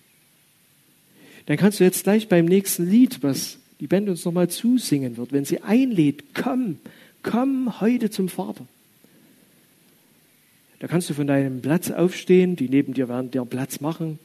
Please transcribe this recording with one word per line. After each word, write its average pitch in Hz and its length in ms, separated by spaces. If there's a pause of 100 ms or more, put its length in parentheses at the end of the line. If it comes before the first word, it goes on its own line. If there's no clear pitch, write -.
(1500)
dann 147 120
kannst 202 220
du 185 40
jetzt 180 200
gleich 214 240
beim 170 180
nächsten 180 440
Lied, 240 320
was - 380 (200)
die 147 80
Band 202 220
uns 170 160
nochmal 175 240
zusingen 143 680
wird, 120 140
wenn 139 140
sie - 160
einlädt, 190 720
"Komm, 247 460 (420)
komm 254 580
heute 226 300
zum 190 200
Vater." 190 360 (2250)
Da 131 80
kannst 175 220
du 160 40
von 143 140
deinem 135 340
Platz 156 300
aufstehen, 180 640
die 127 140
neben 135 240
dir 127 160
werden 123 220
dir 127 140
Platz 127 340
machen. 160 460